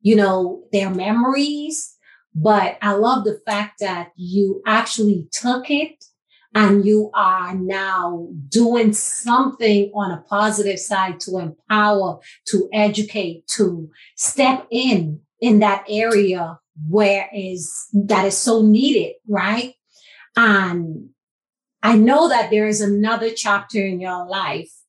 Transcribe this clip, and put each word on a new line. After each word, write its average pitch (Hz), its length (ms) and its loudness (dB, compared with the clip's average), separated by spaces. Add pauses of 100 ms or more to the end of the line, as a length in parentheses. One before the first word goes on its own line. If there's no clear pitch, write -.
you 214 140 6
know, 185 560 0
they're 196 180 0
memories, 269 1040 -2 (380)
but 196 480 2
I 208 120 0
love 220 300 0
the 208 220 -4
fact 208 340 -6
that 175 360 -6
you 190 500 -2
actually 214 640 0
took 247 400 -4
it 302 340 -4 (480)
and 202 320 4
you 214 300 2
are 185 400 0
now 185 760 -4 (200)
doing 233 440 2
something 226 1000 0
on 202 160 -4
a 165 180 -10
positive 202 520 -2
side 185 400 -4
to 185 180 -6
empower, 190 800 -2 (300)
to - 240 0
educate, 208 840 -2
to 175 340 -2 (280)
step - 560 0
in, 208 480 0 (200)
in 220 200 6
that 196 280 0
area 202 720 0 (300)
where 196 440 2
is, 185 600 -10
that 202 340 0
is 190 100 -2
so 226 260 2
needed, 254 520 4 (140)
right? 214 460 -4 (600)
And 175 760 0 (720)
I 226 120 6
know 277 320 6
that 240 220 2
there 214 160 2
is 208 140 -2
another 214 500 0
chapter 208 560 -4
in 185 140 -6
your 180 280 -8
life 165 440 -6 (160)